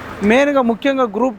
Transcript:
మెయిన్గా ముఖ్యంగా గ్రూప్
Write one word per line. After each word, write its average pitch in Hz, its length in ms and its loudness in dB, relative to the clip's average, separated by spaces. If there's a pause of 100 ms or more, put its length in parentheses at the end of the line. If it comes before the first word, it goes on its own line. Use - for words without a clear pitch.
(220)
మెయిన్గా 269 400 2
ముఖ్యంగా 254 420 0
గ్రూప్ 220 340 -2